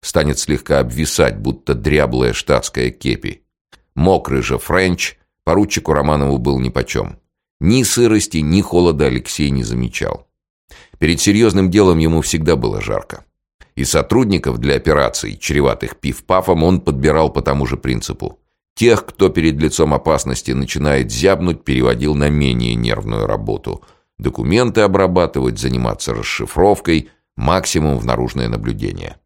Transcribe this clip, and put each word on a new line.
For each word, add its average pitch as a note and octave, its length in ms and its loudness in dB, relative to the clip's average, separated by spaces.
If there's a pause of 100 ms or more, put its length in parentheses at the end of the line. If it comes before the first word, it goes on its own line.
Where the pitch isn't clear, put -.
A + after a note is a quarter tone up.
Станет D2 360 -2
слегка C#2+ 420 0
обвисать, B1 600 0
будто B1 340 -4
дряблая B1+ 580 0
штатская B1 600 -2
кепи. - 500 -8 (540)
Мокрый C2+ 480 2
же B1+ 160 -4
френч F2+ 580 -2 (260)
поручику F#2 500 0
Романову C#2+ 440 2
был C2 220 0
нипочем. B1 580 -4 (420)
Ни A2+ 240 4
сырости, A2 540 2
ни D#2+ 240 2
холода E2 460 2
Алексей B1+ 420 -2
не C2+ 140 -2
замечал. A1+ 640 -6 (720)
Перед D#2 200 2
серьезным G2 520 4
делом F#2 260 6
ему D#2+ 240 2
всегда D#2+ 340 0
было A1 240 -4
жарко. G1+ 460 -8 (500)
И C2+ 100 -4
сотрудников D#2+ 760 0
для C2+ 160 0
операций, C2 600 0
чреватых C#2 600 -2
пиф-пафом, F2+ 680 0
он F2 160 4
подбирал D2+ 520 2
по C#2+ 100 -4
тому C#2 240 -2
же C2 100 -4
принципу. A#1+ 640 -8 (360)
Тех, A#2 280 4
кто - 260 2
перед D#2+ 260 0
лицом D2+ 400 0
опасности C2 560 -2
начинает C2+ 600 -2
зябнуть, E2+ 520 0
переводил B1+ 500 0
на D2 160 2
менее B1 460 0
нервную A1 500 -2
работу. G#1 580 -6 (360)
Документы G#2+ 640 0
обрабатывать, F2+ 760 2
заниматься A#1+ 560 -4
расшифровкой — D#2 960 0 (260)
максимум D2+ 640 0
в A1 80 -6
наружное A#1+ 420 -2
наблюдение. G1+ 800 -6